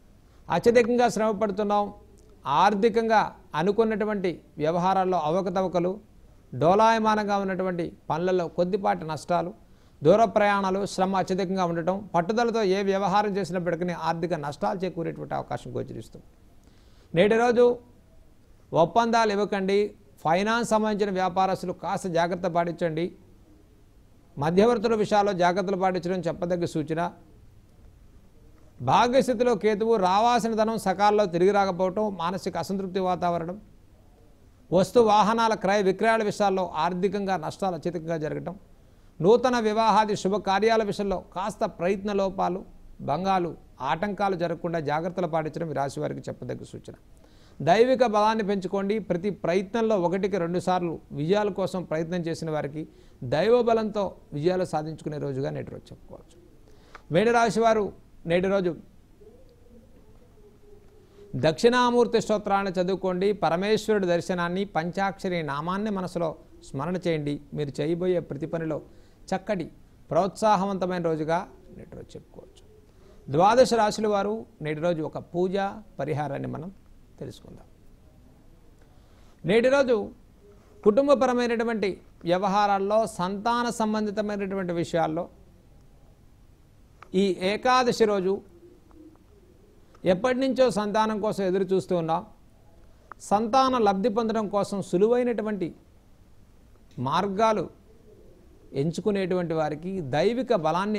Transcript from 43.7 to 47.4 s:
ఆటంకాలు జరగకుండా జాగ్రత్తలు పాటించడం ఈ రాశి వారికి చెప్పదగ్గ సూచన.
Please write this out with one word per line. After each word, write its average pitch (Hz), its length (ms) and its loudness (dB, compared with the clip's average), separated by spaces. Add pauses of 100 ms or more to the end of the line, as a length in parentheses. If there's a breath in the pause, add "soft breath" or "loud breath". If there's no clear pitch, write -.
ఆటంకాలు 190 600 -2
జరగకుండా 170 360 -4 (100)
జాగ్రత్తలు 170 380 -2
పాటించడం 160 440 -4
ఈ 135 80 -6
రాశి 143 200 -4
వారికి 139 280 -6
చెప్పదగ్గ 123 440 -10
సూచన. - 240 -16 (640 soft breath)